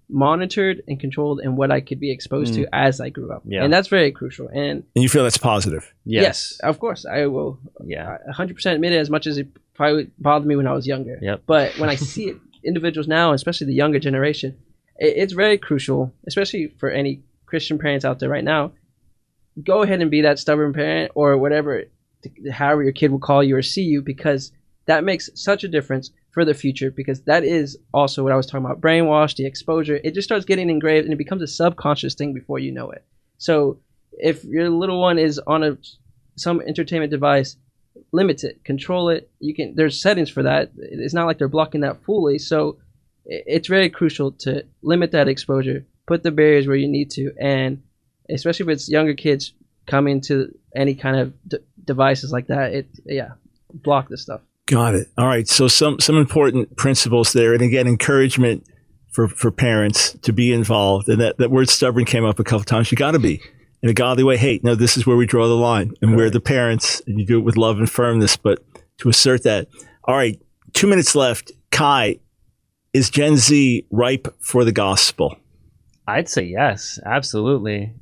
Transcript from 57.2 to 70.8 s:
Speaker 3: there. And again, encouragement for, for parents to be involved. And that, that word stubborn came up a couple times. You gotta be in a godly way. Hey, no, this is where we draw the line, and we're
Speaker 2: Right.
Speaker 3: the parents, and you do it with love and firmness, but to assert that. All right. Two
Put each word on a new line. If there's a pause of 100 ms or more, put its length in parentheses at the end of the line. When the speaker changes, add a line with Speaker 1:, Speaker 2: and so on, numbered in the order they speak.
Speaker 3:
there.
And
again,
encouragement (460)
for,
for
parents
to
be
involved.
And
that,
that
word
stubborn
came
up
a
couple
times.
You
gotta
be (400)
in
a
godly
way.
Hey,
no,
this
is
where
we
draw
the
line, (100)
and
we're
Speaker 2:
Right.
Speaker 3:
the
parents,
and
you
do
it
with
love
and
firmness,
but (360)
to
assert
that. (380)
All
right. (320)
Two